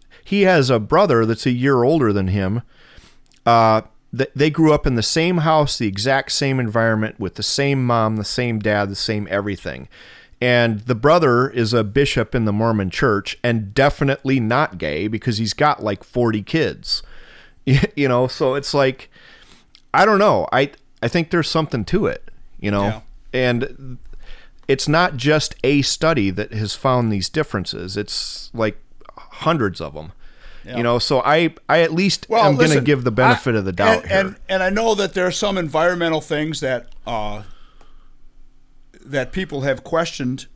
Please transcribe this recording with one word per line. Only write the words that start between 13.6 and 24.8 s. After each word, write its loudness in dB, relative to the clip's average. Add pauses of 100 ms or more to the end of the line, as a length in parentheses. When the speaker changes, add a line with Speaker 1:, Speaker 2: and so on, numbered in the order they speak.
Speaker 1:
definitely 0
not 0
gay -4
because -4
he's -2
got, 0
like, -4
forty -2
kids. -4
<laughs> -20 (540)
Y-, 4 (140)
you 2
know, 2
so -2
it's -4
like, 0 (840)
I 6
don't 4
know. 4
I, 2 (300)
I 0
think -2
there's 0
something -2
to 0
it, -6 (300)
you -4
know? 0
Speaker 2:
Yeah. -2 (300)
Speaker 1:
And -2 (680)
it's 0